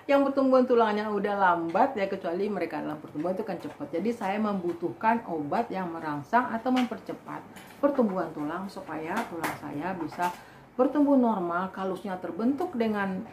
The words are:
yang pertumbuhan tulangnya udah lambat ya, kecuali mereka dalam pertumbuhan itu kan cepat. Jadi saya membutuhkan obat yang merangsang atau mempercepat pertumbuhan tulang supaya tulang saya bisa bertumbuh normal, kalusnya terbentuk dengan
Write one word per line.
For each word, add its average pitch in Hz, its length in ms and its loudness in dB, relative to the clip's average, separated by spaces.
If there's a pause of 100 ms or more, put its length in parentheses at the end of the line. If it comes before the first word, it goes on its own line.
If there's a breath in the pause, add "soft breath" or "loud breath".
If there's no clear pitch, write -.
yang 277 160 6
pertumbuhan 262 400 4
tulangnya 220 480 4
udah 202 260 0
lambat 185 560 4
ya, 196 140 0
kecuali 190 400 -2
mereka 170 320 -2
dalam 151 160 -6
pertumbuhan 170 400 -4
itu 208 80 -4
kan 170 160 -6
cepat. 143 340 -10
Jadi 190 160 0
saya 214 300 -2
membutuhkan 202 880 0
obat 165 400 -2
yang 180 240 -6
merangsang 156 580 0
atau 226 240 0
mempercepat - 720 -4 (340 loud breath)
pertumbuhan 190 540 2
tulang 160 400 -6
supaya 160 420 -8 (140)
tulang 160 320 -6
saya 151 400 -6
bisa 160 320 -4 (480 loud breath)
bertumbuh 277 400 4
normal, 185 560 0
kalusnya 190 400 -4
terbentuk 233 560 -2
dengan 208 480 0 (120)